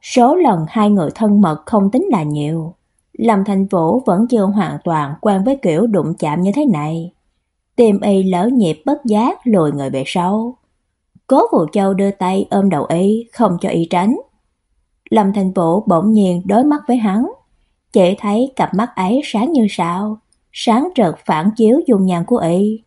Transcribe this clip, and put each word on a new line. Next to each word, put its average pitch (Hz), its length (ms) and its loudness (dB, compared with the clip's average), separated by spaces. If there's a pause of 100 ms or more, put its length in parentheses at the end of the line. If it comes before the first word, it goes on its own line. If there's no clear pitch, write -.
Số 262 340 2
lần 220 340 2
hai 208 200 0
người 180 260 2
thân 208 260 2
mật 156 240 0
không 196 260 0
tính 285 200 0
là 180 120 0
nhiều. 151 520 -6 (380)
Lâm 220 320 0
Thành 196 220 -2
Vũ 185 380 0
vẫn 214 220 2
chưa 226 160 0
hoàn 190 400 -2
toàn 151 380 -2
quen 190 220 0
với 269 180 -2
kiểu 175 260 0
đụng 165 320 -2
chạm 156 220 -2
như 190 140 0
thế 294 100 0
này. 165 480 -4 (640)
Tim 214 260 4
y 196 220 2
lỡ 185 300 0
nhịp 180 320 0
bất 285 200 -2
giác 233 380 0
lùi 180 280 2
người 139 180 -6
về 135 160 -4
sau. 214 520 -4 (680)
Cố 269 140 4 (100)
Phù 202 220 2
Châu 196 200 0
đưa 196 180 0
tay 190 400 -4
ôm 202 180 2
đầu 151 200 -2
y, 202 440 0
không 185 280 0
cho - 80 -4
y 165 200 -2
tránh. 196 280 0 (920)
Lâm 202 240 2
Thành 190 200 -2
Vũ 180 280 0
bỗng 202 300 2
nhiên 185 340 2
đối 202 180 2
mắt 294 240 2
với 254 100 2
hắn, 220 340 0 (640)
chỉ 190 260 4
thấy 226 360 -2
cặp - 180 -2
mắt 214 220 -2
ấy 202 280 0
sáng 240 280 -2
như 240 180 2
sao, 196 480 -4 (340)
sáng 254 460 0
rực 175 180 2 (100)
phản 160 300 0
chiếu 226 320 4
dung 190 180 2
nhan 175 200 -2
của 240 120 -2
y. 202 500 -2